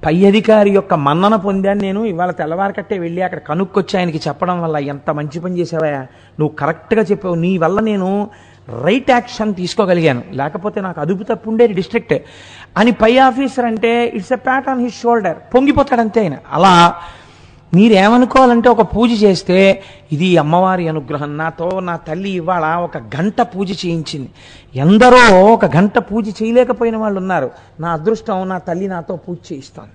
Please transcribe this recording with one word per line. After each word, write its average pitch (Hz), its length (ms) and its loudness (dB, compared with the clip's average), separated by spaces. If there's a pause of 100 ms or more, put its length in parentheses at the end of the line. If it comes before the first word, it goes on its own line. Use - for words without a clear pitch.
పై 170 180 2
అధికారి 208 460 4
యొక్క 196 240 0
మన్నన 165 420 2
పొందాను 196 440 -2
నేను, 196 240 -4
ఇవాళ 180 260 -4
తెల్లవారకట్టే 190 680 -4
వెళ్ళి 170 240 -6
అక్కడ 180 160 -6
కనుక్కొచ్చి 185 600 -4
ఆయనకి 170 300 -2
చెప్పడం 175 340 -4
వల్ల, 160 140 -2
"ఎంత 143 340 -6
మంచి 147 300 -6
పని 180 180 -6
చేసావయ్యా, 156 420 -4 (400)
నువ్వు 151 80 0
కరెక్ట్గా 160 540 -2
చెప్పావు, 190 320 -2
నీ 175 240 -2
వల్ల 170 220 0
నేను 202 480 -2 (540)
రైట్ 247 280 0
యాక్షన్ 226 440 -2
తీసుకోగలిగాను, 175 680 0 (100)
లేకపోతే 156 480 -6
నాకు 180 200 -8
అదుపు 185 220 -4
తప్పు 220 280 -6
ఉండేది 220 220 2
డిస్ట్రిక్ట్" 190 420 -4 (640)
అని 220 140 4
పై 226 280 4
ఆఫీసర్ 262 460 2
అంటే 233 520 -2
it's 190 140 -8
a 254 80 -2
pat 262 360 -4
on 254 40 -4
his 240 140 -4 (140)
shoulder, 220 260 0
పొంగిపోతాడు 269 680 2
అంతే 226 200 0
ఆయన. 165 160 -2 (160)
అలా 175 420 6 (800)
మీరేమనుకోవాలంటే 233 960 4
ఒక 220 280 2
పూజ 220 280 2
చేస్తే, 190 580 2 (300)
"ఇది 170 240 2
అమ్మవారి 175 520 0
అనుగ్రహం, 147 480 -8
నాతో 165 440 -6
నా 175 160 -8
తల్లి 180 340 -8
ఇవాళ 175 340 -4
ఒక 165 340 -4
గంట 135 420 -6
పూజ 180 460 -6
చేయించింది." 156 420 -6 (460)
ఎందరో 208 720 8
ఒక 214 320 4
గంట 196 220 2
పూజ 208 300 -4 (140)
చేయలేకపోయిన 233 540 0
వాళ్ళు 214 240 -4
ఉన్నారు. 175 300 -4 (300)
"నా 165 100 -6
అదృష్టం, 190 580 -4
నా 185 100 -6
తల్లి 180 300 -6
నాతో 180 280 -8
పూజ 175 220 -12 (140)
చేయిస్తోంది. 127 420 -18